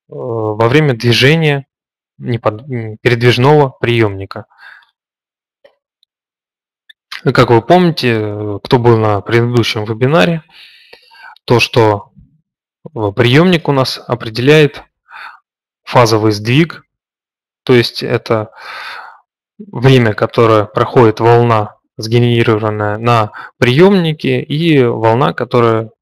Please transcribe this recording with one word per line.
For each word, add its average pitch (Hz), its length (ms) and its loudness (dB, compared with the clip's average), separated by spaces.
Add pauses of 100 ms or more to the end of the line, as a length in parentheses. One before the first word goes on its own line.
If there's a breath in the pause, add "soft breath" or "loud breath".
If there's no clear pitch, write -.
во 113 640 -4
время 143 260 2
движения 135 720 0 (520)
непод-, 120 520 -6
м, 113 280 -10
передвижного 123 720 2
приемника. 104 760 -4 (2750 loud breath)
И 139 80 -2
как 120 180 2
вы 117 100 4
помните, 165 560 0
э, 104 460 -6
кто - 160 0
был 117 180 4
на 107 260 0
предыдущем 117 600 -2
вебинаре, 156 600 -2 (1000 loud breath)
то, 123 140 2
что, 107 540 0 (840)
э, 107 160 -4
приемник 151 580 2
у 147 40 2
нас 135 340 -2
определяет 123 760 0 (1000 loud breath)
фазовый 110 480 2
сдвиг, 120 540 -2 (800)
то 131 100 2
есть 120 280 0
это 117 480 -4 (1080 loud breath)
время, 123 560 2
которое 110 500 2
проходит 117 560 0
волна, 117 560 2 (220)
сгенерированная 110 1000 0
на 113 360 0 (260 loud breath)
приемнике, 151 840 0
и 151 420 0
волна, 117 520 0
которая 113 560 0 (120)